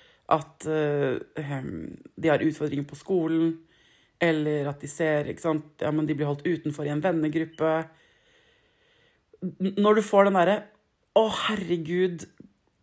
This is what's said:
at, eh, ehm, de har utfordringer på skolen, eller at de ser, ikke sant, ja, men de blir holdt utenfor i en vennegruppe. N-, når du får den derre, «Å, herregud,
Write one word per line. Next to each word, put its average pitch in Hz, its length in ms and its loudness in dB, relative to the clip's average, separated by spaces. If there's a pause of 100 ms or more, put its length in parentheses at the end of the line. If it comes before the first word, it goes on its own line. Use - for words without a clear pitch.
(340)
at, - 340 -2
eh, 147 520 0 (200)
ehm, 139 580 -8 (220)
de 160 80 0
har 147 160 4
utfordringer 147 460 -2
på 147 80 -16
skolen, 165 640 0 (600)
eller 151 520 0
at 143 100 -12
de 156 80 -10
ser, 151 400 0
ikke - 140 -10
sant, 156 240 -2 (120)
ja, 151 120 -2
men 156 160 0
de 151 100 0
blir 147 100 -2
holdt 143 200 -4
utenfor 156 400 -4
i 147 40 -4
en 151 120 -2
vennegruppe. 160 720 0 (1700)
N-, 190 320 -4
når 208 220 6
du 208 60 2
får 202 220 6
den 190 120 4
derre, 185 180 4 (580)
«Å, 226 80 6 (240)
herregud, 175 760 -2 (580)